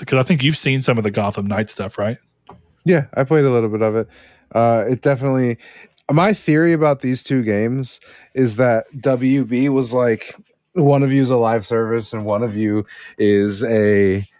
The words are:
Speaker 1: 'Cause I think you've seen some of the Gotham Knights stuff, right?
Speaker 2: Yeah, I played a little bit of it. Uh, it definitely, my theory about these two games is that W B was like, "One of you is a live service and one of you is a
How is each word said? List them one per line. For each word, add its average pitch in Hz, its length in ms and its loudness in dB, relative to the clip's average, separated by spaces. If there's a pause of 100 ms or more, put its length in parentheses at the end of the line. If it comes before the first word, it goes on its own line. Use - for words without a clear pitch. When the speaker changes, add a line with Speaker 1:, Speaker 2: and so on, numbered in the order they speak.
Speaker 1:
'Cause 135 140 0
I 131 60 0
think 156 200 0
you've 151 140 -2
seen 135 240 -2
some 123 160 0
of 107 60 -4
the 104 60 -2
Gotham 101 360 -4
Knights 104 260 -4
stuff, 98 240 -10
right? 107 220 -4 (640)
Speaker 2:
Yeah, 165 300 2
I 135 100 0
played 147 220 2
a 131 40 2
little 113 200 0
bit 107 100 -4
of 110 160 0
it. 113 120 -2 (440)
Uh, 117 360 2
it 123 140 -2
definitely, 131 560 0 (500)
my 175 240 2
theory 165 400 2
about 151 280 2
these 127 240 -4
two 131 180 0
games 113 560 -2 (340)
is 127 240 0
that 120 280 2 (160)
W 131 440 0
B 123 240 -2
was 135 240 0
like, 120 440 -2 (380)
"One 139 280 4
of 135 100 0
you 139 80 4
is 127 100 0
a 131 60 2
live 113 300 0
service 113 460 -2
and 107 120 -8
one 104 200 -2
of 107 120 -6
you 107 300 -2 (320)
is 104 460 2
a 101 600 2 (160)